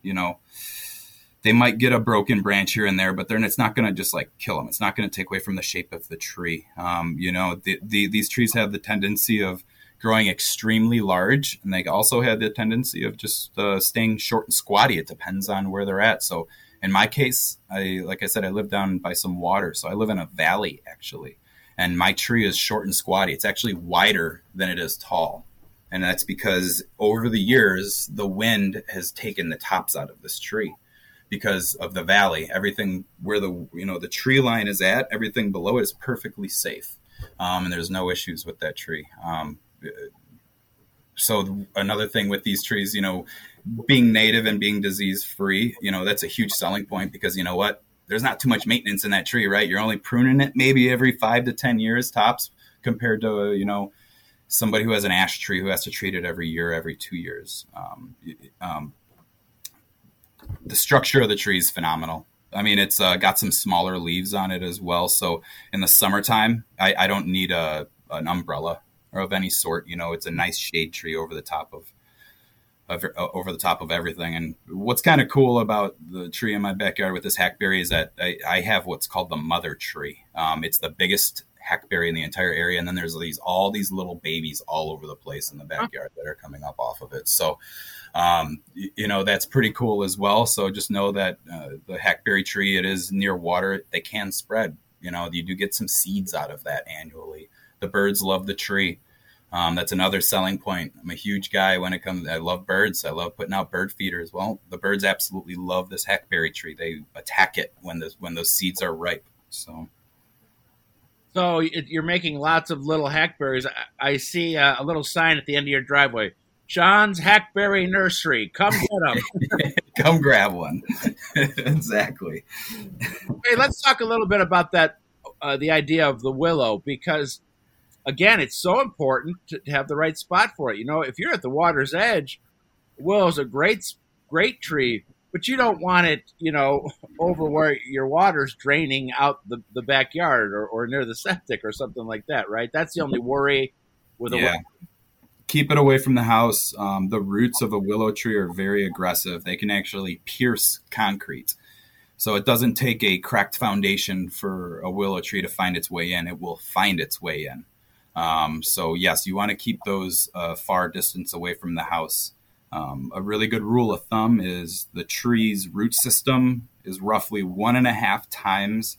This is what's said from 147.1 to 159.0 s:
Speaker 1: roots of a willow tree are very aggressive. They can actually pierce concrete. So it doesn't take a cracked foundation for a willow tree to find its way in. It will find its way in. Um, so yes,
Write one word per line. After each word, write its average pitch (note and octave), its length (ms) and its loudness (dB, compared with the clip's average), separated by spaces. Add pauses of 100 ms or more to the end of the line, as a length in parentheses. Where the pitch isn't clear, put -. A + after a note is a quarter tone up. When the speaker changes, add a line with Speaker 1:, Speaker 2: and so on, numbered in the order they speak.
Speaker 1:
roots G2+ 400 2
of G#2+ 120 0
a G#2 60 0
willow G#2 340 0
tree A2 240 -2
are F#2 160 0
very G2 340 0
aggressive. F2 560 -2
They F2+ 140 -6
can G#2 140 -4
actually G2 540 -4
pierce - 540 2 (140)
concrete. G2 640 -4 (640)
So - 200 -2
it G2+ 100 0
doesn't A#2+ 280 4
take A#2 280 0
a F#2+ 160 4
cracked G2+ 380 0
foundation G2 720 0
for F2+ 520 -8
a F#2 100 -6
willow F#2+ 300 -2
tree F#2+ 220 -4
to F2+ 60 -4
find F#2 280 -2
its E2+ 140 -6
way F2 220 -4
in. F2 160 -4
It F2 120 -10
will E2+ 180 -8
find F#2+ 420 0
its - 200 -6
way D#2 260 -6
in. B1+ 180 -14 (500)
Um, D#2+ 480 0
so E2 320 -2
yes, F2 320 2